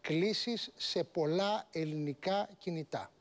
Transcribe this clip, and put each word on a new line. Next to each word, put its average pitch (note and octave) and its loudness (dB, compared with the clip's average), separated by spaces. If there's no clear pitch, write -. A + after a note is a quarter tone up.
κλήσεις G3+ 0
σε - -2
πολλά F#3 2
ελληνικά D#3 0
κινητά. - -6